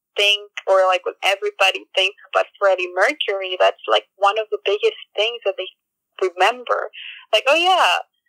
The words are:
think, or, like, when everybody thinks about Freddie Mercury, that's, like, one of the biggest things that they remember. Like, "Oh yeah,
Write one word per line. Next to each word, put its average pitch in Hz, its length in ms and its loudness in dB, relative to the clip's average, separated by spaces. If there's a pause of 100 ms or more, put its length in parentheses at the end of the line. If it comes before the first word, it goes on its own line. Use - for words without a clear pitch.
(160)
think, 208 340 0 (160)
or, 190 200 4
like, 185 200 0
when - 80 -6 (100)
everybody 196 680 -2
thinks 196 240 -2 (160)
about 185 120 2 (120)
Freddie 185 360 0
Mercury, 196 640 -2
that's, 190 300 2
like, - 160 0 (120)
one 202 220 2
of 220 120 -2
the 202 140 -4
biggest 214 340 0 (180)
things 233 300 -4
that 190 100 -2
they 190 120 -10 (520)
remember. 202 720 -2 (420)
Like, 214 160 2
"Oh 294 80 4
yeah, 339 480 2 (240)